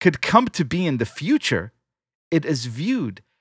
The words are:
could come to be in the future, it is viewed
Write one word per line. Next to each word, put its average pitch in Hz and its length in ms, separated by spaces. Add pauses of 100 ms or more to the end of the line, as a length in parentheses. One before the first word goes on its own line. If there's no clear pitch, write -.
could 175 200
come 240 280
to - 160
be 175 200
in 139 120
the 113 80
future, 139 680 (580)
it 160 160
is 127 200
viewed 135 580 (180)